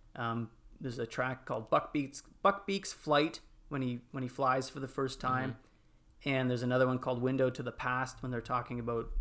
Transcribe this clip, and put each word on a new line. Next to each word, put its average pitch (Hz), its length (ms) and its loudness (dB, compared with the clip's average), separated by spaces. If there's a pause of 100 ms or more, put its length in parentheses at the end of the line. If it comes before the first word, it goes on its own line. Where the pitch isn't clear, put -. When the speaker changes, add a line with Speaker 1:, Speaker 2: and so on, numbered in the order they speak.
(160)
Speaker 1:
Um, 117 340 -2 (300)
there's 127 200 -6
a 113 80 -2
track 127 380 -4
called 117 260 -6
Buckbeak's, 147 500 2 (220)
Buckbeak's 196 500 2
Flight 151 460 2 (300)
when 139 120 -2
he, 123 200 -2 (100)
when 135 100 -6
he 123 80 -2
flies 131 400 2
for 139 100 -10
the 135 80 -6
first 131 320 -2
time. 123 320 0 (720)
Speaker 2:
Mm-hmm. 143 60 -2
Speaker 1:
And 131 200 2
there's 123 140 0
another 127 240 6
one 127 120 2
called 123 220 -2
Window 131 280 4
to 123 140 -4
the 120 80 -6
Past 127 500 -2
when 127 100 -4
they're 117 100 -2
talking 120 380 -2
about, 117 300 -2 (120)